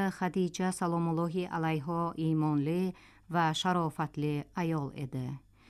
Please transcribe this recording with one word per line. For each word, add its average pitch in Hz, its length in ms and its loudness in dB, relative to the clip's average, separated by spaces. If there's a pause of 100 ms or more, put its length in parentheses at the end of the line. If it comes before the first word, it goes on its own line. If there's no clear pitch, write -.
(120)
Xadicha 185 600 0
salomullohi 170 760 0
alayho 160 500 0 (160)
iymonli 156 800 2 (340)
va 165 260 2
sharofatli 156 840 0 (160)
ayol 160 420 -2
edi. 131 340 -6 (420)